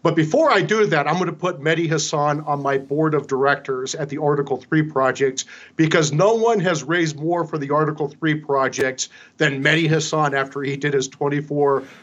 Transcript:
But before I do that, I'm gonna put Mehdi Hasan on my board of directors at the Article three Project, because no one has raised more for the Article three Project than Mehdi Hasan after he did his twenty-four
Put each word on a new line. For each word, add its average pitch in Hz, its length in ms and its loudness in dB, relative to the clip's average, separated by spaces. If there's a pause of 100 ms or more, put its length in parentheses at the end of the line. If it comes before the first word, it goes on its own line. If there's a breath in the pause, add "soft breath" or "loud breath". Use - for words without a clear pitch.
But 156 140 0
before 165 340 2
I 208 120 4
do 214 240 2
that, 151 220 2
I'm 165 120 0
gonna 180 140 -2
put 175 280 -4
Mehdi 165 280 0
Hasan 147 520 0
on 147 200 -4
my 139 160 0
board 147 360 0
of 147 140 0
directors 135 680 -2
at 151 140 -6
the 151 80 -8
Article 143 400 0
three - 240 0
Project, 135 640 0 (320 loud breath)
because 160 380 2
no 196 220 4
one 226 260 2
has 165 220 0
raised 160 360 -2
more 165 260 -2
for 160 120 -6
the 139 140 -4
Article 151 360 0
three 151 280 -2
Project 135 760 -2 (280 loud breath)
than 139 240 0
Mehdi 156 280 2
Hasan 156 440 0
after 139 280 -4
he 139 160 -4
did 143 160 -4
his 131 160 0
twenty-four 143 760 0 (200 loud breath)